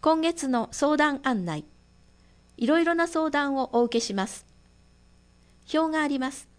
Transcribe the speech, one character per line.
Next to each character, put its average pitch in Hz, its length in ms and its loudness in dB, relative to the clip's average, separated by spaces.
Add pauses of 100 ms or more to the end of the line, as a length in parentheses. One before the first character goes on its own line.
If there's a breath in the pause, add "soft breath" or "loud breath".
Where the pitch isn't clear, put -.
今 320 200 4
月 330 260 -2
の 240 240 0
相 302 260 2
談 285 280 2
案 226 200 0
内。 151 200 -6 (920 soft breath)
い 233 120 -2
ろ 311 100 4
い 339 60 4
ろ 339 100 2
な 339 140 0
相 320 220 0
談 285 260 0
を 254 160 -2
お 240 100 4
受 240 160 0
け - 20 2
し 208 140 -6
ま 190 140 -2
す。 - 180 -16 (1300 soft breath)
表 320 180 2
が 311 100 0
あ 294 40 0
り 277 140 -2
ま 262 100 -4
す。 - 160 -18 (120)